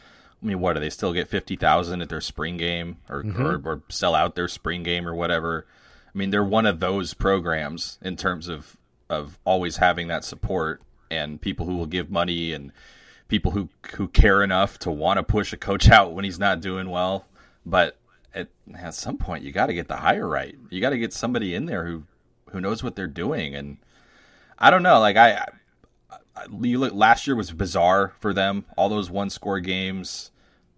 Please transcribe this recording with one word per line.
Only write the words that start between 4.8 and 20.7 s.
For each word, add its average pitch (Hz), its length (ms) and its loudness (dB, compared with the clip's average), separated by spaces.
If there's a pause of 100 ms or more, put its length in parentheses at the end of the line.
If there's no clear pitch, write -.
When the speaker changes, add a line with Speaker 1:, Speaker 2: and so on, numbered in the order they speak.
Speaker 1:
game 87 240 -2
or 85 80 -6
whatever? 85 520 -2 (480)
I 95 40 -6
mean, 98 120 -4
they're 104 120 2
one 107 240 2
of 90 140 0
those 92 340 -4
programs 82 880 -2
in 92 140 -8
terms 87 320 -6
of, 78 280 -12 (320)
of 76 360 -8
always 90 320 -2
having 87 320 2
that 80 160 -6
support 80 580 -6 (280)
and 76 300 -6
people 87 260 -6
who 90 100 -4
will 85 100 -4
give 80 240 -6
money 85 440 -2
and 71 180 -14 (560)
people 98 240 0
who, 98 160 -2 (280)
who 98 120 -4
care 101 340 8
enough 95 380 0
to 92 100 -6
wanna 85 320 0
push 101 300 -2
a 87 60 -12
coach - 320 6
out 98 240 8
when 95 100 -6
he's 90 140 -6
not 95 220 0
doing 92 280 -6
well. 90 380 -2 (400)
But 85 300 2 (380)
at, 90 140 -8 (260)
at 87 200 -12
some - 240 -8
point, 76 260 -6
you 69 80 -12
gotta 98 220 0
get 85 140 -6
the 71 80 -6
hire 90 300 0
right. 69 300 -6 (140)